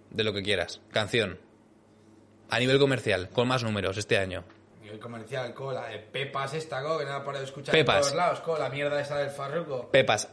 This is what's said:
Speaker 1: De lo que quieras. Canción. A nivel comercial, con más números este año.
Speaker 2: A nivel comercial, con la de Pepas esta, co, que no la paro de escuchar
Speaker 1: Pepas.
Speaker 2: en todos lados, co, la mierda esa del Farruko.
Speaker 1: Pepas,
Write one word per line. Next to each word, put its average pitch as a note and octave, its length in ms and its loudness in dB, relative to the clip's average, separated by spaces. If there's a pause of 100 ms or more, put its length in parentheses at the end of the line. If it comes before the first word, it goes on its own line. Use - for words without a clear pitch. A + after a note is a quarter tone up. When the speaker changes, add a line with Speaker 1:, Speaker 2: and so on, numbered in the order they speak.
Speaker 1:
De G#2+ 140 -2
lo G#2+ 100 0
que G2 100 -4
quieras. F#2 380 -2 (100)
Canción. G#2 480 0 (1080)
A A2+ 100 2
nivel C3 200 6
comercial, A2+ 500 4
con B2 180 4
más B2+ 160 2
números G2+ 340 0
este G#2+ 200 2
año. F2+ 260 -2 (360)
Speaker 2:
A - 40 -20
nivel G#2+ 160 -16
comercial, A#2 540 -10
con C3+ 200 -8
la A#2+ 140 -8
de A2 120 -12
Pepas C3+ 540 -6
esta, C#3+ 300 -6
co, D#3+ 140 -2
que C#3+ 80 -4
no C#3 60 -6
la C#3 120 -6
paro C#3 140 -6
de C3+ 80 -8
escuchar C#3+ 260 -8
Speaker 1:
Pepas. C#3 260 6
Speaker 2:
en C#3+ 40 4
todos - 140 0
lados, E3+ 260 0
co, E3 160 -2
la C3+ 120 -2
mierda C#3+ 300 -2
esa C#3+ 200 -4
del C3+ 100 -4
Farruko. C#3 600 -6
Speaker 1:
Pepas, A#2 440 4